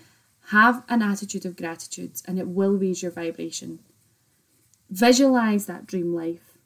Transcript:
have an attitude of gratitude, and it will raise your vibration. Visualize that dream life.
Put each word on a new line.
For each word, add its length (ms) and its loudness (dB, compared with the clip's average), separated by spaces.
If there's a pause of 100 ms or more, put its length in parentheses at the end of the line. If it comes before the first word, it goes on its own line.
(480)
have 400 6
an 140 2
attitude 440 -4
of 100 -10
gratitude, 720 -12
and 120 -4
it 100 -6
will 240 2
raise 300 -2
your 100 -6
vibration. 680 -10 (1120)
Visualize 760 4
that 200 -12
dream 280 -4
life. 340 -8 (160)